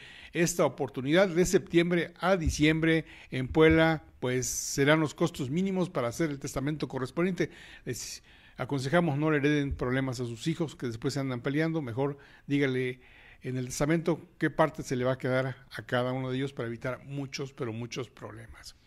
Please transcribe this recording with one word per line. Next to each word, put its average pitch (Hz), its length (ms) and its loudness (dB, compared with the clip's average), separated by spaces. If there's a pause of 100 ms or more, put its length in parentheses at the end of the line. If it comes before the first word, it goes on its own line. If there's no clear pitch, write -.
(340)
esta 165 320 2
oportunidad 143 600 2
de 170 180 2
septiembre 170 760 2
a 190 160 4
diciembre 160 680 2 (240)
en 131 180 -4
Puebla, 160 560 6 (160)
pues 127 260 0
serán 143 540 2
los - 140 -2
costos 165 340 -2
mínimos 185 400 0
para 127 200 -2
hacer 160 200 -2
el 143 100 -6
testamento 147 500 -4
correspondiente. 170 600 -2 (380)
Les - 360 -10 (360)
aconsejamos 139 600 0
no 156 120 2
le 151 60 2
hereden 143 380 2
problemas 131 440 -2
a 127 60 -4
sus 117 220 -8
hijos 160 300 -4
que 127 100 -6
después 120 260 -4
se 139 80 -4
andan 127 220 -4
peleando, 160 400 0
mejor 135 340 -2 (300)
dígale 131 540 0 (420)
en 127 160 -4
el 127 80 -4
testamento 156 720 0
qué 156 100 0
parte 151 340 0
se 135 140 -4
le 123 80 -2
va 127 80 2
a 131 60 -4
quedar 131 400 -2 (180)
a 110 60 -8
cada 127 300 0
uno 131 180 -4
de 127 80 -2
ellos 135 160 -4
para 120 120 -6
evitar 117 380 -8
muchos, 139 480 -8
pero 117 220 -6
muchos 117 340 -8
problemas. - 640 -16 (120)